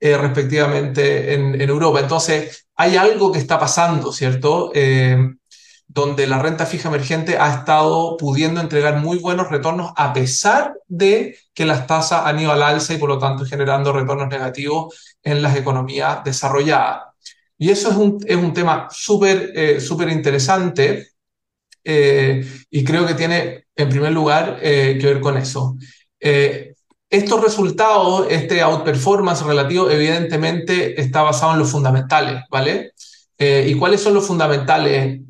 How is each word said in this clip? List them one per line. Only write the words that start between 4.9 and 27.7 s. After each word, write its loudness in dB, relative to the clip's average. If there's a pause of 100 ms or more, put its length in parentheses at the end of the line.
donde -2
la 0
renta -2
fija -6
emergente -2
ha 2
estado 0
pudiendo -2
entregar 0
muy -2
buenos -4
retornos -4
a 0
pesar 0 (140)
de 0 (160)
que -2
las -2
tasas 0
han 0
ido 0
al 2
alza 0
y -4
por -2
lo 0
tanto -2
generando -2
retornos -2
negativos -8
en -2
las 2
economías -4
desarrolladas. -2 (540)
Y 0
eso 2
es 2
un, 2
es 0
un 0
tema 0
súper, 0
eh, 2
súper -4
interesante, 0 (760)
eh, 2 (280)
y 0
creo 2
que -2
tiene, -4 (100)
en 0
primer 0
lugar, 0
eh, 2
que 2
ver 2
con 0
eso. -4 (420)
Eh, 0 (360)
estos 2
resultados, 2